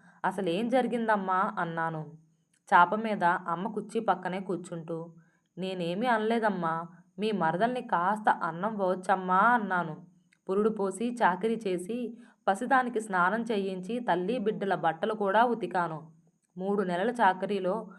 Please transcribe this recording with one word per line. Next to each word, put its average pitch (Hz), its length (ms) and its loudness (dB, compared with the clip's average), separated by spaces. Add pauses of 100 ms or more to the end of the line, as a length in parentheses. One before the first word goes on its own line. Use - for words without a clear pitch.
(260)
"అసలేం 190 440 0
జరిగిందమ్మా?" 214 920 2
అన్నాను. 165 460 -4 (680)
చాప 180 220 8
మీద 214 280 -2
అమ్మ 175 440 0
కుర్చీ - 320 -6
పక్కనే 180 400 0
కూర్చుంటూ, 170 760 -8 (440)
"నేనేమీ 185 480 -4
అనలేదమ్మా. 208 800 0 (340)
మీ 214 120 0
మరదల్ని 190 500 0
కాస్త 208 480 0
అన్నం 175 460 -2
పోవచ్చమ్మా?" 185 640 0
అన్నాను. 190 600 2 (520)
పురుడు 208 200 2
పోసి, 214 540 -2
చాకిరీ 220 440 2
చేసి, 196 500 -4 (300)
పసిదానికి 247 540 2
స్నానం 196 400 2
చేయించి, 196 580 -4
తల్లి 185 380 0
బిడ్డల 202 380 0
బట్టలు 165 380 -2
కూడా 202 320 4
ఉతికాను. 175 680 -4 (460)
మూడు 196 260 -2
నెలల 180 260 -2
చాకరీలో 196 880 0